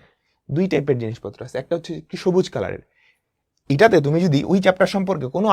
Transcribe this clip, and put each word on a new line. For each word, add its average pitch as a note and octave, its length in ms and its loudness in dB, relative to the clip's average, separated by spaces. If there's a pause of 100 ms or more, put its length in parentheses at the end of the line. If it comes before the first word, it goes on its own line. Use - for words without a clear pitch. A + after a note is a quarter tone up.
(480)
দুই E3 240 -2
টাইপের D3 300 0
জিনিসপত্র A2 440 -10
আছে। - 160 -14
একটা - 140 -12
হচ্ছে E3 160 -10 (100)
একটু - 200 -16
সবুজ F#3 320 0
কালারের, F#2+ 280 -6 (880)
এটাতে G3 260 6 (100)
তুমি D#3 200 0
যদি C#3+ 120 4 (140)
ওই G3 120 4
চ্যাপ্টার F#3 300 2
সম্পর্কে F#3 320 -2 (100)
কোনো G#3 160 0